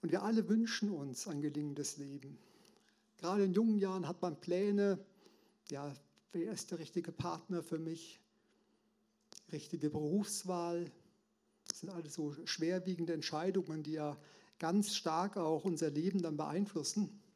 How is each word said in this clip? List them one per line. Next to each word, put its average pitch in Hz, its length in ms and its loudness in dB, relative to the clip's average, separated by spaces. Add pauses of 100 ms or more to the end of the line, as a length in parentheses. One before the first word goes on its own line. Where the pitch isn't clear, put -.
und 165 100 2
wir 196 120 2
alle 214 260 2
wünschen 220 400 4
uns 139 380 -4
ein 147 140 -2
gelingendes 147 560 -2
Leben. 139 400 -10 (800)
Gerade 196 280 4
in 185 80 4
jungen 220 240 6
Jahren 190 300 2
hat 175 140 -4
man 170 180 0
Pläne, 202 600 4 (720)
ja, 143 240 -6 (400)
wer 170 180 -2
ist - 200 -6
der 170 80 -4
richtige 170 340 -6
Partner 170 500 -2
für 165 160 -2
mich, 160 400 -6 (1300)
richtige 151 360 -2
Berufswahl. 170 1000 0 (760)
Das - 100 -4
sind 165 100 -10
alles 165 260 -8
so 147 280 -4
schwerwiegende 170 720 -2
Entscheidungen, 160 680 -2
die 151 100 -4
ja 151 240 -2 (420)
ganz 190 340 2
stark 175 440 2
auch 160 260 2
unser 165 280 2
Leben 175 300 2
dann 160 140 0
beeinflussen. 165 840 0 (140)